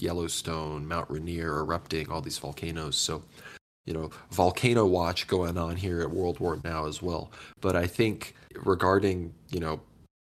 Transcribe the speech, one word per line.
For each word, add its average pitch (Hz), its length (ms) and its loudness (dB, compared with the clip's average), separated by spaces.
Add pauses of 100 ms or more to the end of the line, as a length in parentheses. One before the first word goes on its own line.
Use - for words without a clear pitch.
Yellowstone, 80 840 -4
Mount 85 220 -4
Rainier 80 520 -2
erupting, 80 500 -2
all 82 100 -4
these 76 160 -6
volcanoes. 78 600 -6
So, 80 260 -2 (640)
you 80 80 -4
know, 80 160 -4 (200)
volcano 107 540 6
watch 90 420 4
going 87 300 0
on 85 200 -2
here 90 260 -2
at 73 80 -2
World 87 300 -2
War 82 220 -2
Now 80 240 -2
as 78 140 -6
well. 87 320 -4 (280)
But 92 140 2
I 87 120 4
think - 500 0 (180)
regarding, 92 800 4 (160)
you 92 80 -2
know, 78 220 -2 (480)